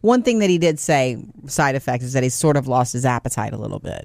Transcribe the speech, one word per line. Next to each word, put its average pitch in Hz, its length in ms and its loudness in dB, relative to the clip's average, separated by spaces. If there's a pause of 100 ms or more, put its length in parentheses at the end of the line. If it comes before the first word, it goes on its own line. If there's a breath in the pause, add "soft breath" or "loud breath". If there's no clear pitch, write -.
one 240 200 4
thing 226 180 2
that 196 100 4
he 180 80 4
did 160 200 2
say, 131 380 0 (300)
side 139 280 0
effect, 123 280 -4
is 127 100 -6
that 135 100 0
he's 127 120 0
sort 151 240 2
of 131 100 -4
lost 127 240 2
his 123 140 -2
appetite 120 480 -2
a - 20 -8
little 104 220 -8
bit. - 260 -12